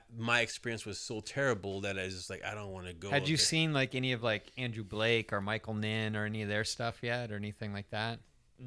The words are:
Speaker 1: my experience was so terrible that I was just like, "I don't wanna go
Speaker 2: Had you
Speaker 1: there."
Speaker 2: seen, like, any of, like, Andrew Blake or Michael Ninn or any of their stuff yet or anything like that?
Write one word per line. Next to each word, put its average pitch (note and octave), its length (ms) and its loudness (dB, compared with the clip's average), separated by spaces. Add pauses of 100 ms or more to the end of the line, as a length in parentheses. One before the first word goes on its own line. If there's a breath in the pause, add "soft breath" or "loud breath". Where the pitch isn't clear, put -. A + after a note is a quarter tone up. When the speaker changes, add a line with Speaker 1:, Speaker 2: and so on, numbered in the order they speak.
(180)
Speaker 1:
my A#2 220 4
experience A2+ 460 -2
was G2+ 120 -6
so A2+ 220 -6
terrible G2+ 640 0
that G2 180 -2
I F#2 60 -2
was F#2+ 100 -4
just F2+ 140 -8
like, F#2+ 160 -8
"I G#2 80 -4
don't G#2 180 -8
wanna F2+ 220 -8
go F2 160 -8
Speaker 2:
Had C#3 180 2
you D#3 80 4
Speaker 1:
there." - 100 6
Speaker 2:
seen, D#3+ 280 4
like, C3+ 220 2
any C3 180 2
of, A2+ 100 0
like, G#2+ 340 2
Andrew A#2 280 -4
Blake A2 480 4
or G2+ 80 2
Michael A2 320 -2
Ninn G#2+ 420 0
or G#2+ 100 0
any G#2+ 160 -2
of G#2 60 -2
their G#2 160 2
stuff A#2 400 -2
yet A#2+ 260 -2
or G#2+ 60 -4
anything G#2 380 -4
like G2+ 160 -6
that? A2 300 -2 (460)